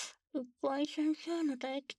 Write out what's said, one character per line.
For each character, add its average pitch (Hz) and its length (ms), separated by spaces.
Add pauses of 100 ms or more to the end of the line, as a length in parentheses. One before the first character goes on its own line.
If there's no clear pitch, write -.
(440)
っ - 20 (160)
ぱ 277 180
い 294 60
先 302 300
生 330 280
の 285 140
唾 262 200
液 - 220